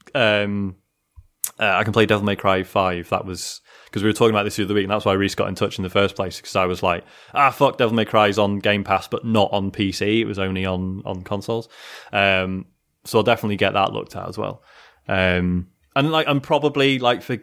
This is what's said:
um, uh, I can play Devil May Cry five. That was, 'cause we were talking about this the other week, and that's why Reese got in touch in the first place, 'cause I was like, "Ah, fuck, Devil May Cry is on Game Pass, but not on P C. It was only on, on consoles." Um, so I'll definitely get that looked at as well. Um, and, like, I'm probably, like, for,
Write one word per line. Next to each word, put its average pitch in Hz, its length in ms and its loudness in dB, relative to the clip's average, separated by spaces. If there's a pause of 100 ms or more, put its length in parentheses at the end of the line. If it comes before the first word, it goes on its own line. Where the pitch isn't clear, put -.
(140)
um, 101 640 0 (840)
uh, 113 60 0 (100)
I 101 80 2
can 104 80 -2
play 110 140 4
Devil 104 180 2
May 101 120 0
Cry 95 280 0
five. 92 460 -2
That 90 160 -2
was, - 360 -10 (300)
'cause 101 120 -4
we 107 60 4
were 104 40 4
talking 117 200 4
about 104 100 2
this 104 140 -6
the 107 80 0
other 104 100 -2
week, 101 80 2
and 95 80 -6
that's 107 140 -2
why 101 80 2
Reese 98 220 0
got 98 140 -2
in 95 60 -8
touch 101 240 -4
in 95 40 -6
the 92 60 -6
first 101 260 0
place, 92 240 -6
'cause - 160 -10
I 95 120 2
was 90 160 -4
like, 87 200 -2 (300)
"Ah, 139 160 4
fuck, 127 280 2
Devil 117 180 2
May 110 100 2
Cry 107 220 4
is 101 100 0
on 101 220 2
Game 101 240 2
Pass, 92 240 0
but - 180 -6
not 110 260 2
on 98 200 -2
P 98 200 -2
C. 104 300 0
It 110 60 -2
was 101 100 -6
only 95 280 -2
on, 92 400 -4
on 92 180 -8
consoles." 110 440 -6 (460)
Um, 95 520 0 (380)
so - 140 0
I'll 110 60 4
definitely 107 340 0
get 98 160 2
that 98 180 2
looked 101 240 -10
at 95 140 -10
as 95 80 -14
well. 101 240 -8 (460)
Um, 90 600 0 (280)
and, 143 160 0
like, 156 160 0
I'm 143 140 0
probably, 143 580 2
like, 120 240 0
for, 123 200 -4